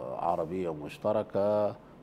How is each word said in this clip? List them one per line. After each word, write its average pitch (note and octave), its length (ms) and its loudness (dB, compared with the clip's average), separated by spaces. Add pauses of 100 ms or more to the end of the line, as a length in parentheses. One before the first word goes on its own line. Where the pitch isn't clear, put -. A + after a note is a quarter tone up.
(180)
عربية E2+ 560 0
مشتركة، G#2 1000 0 (280)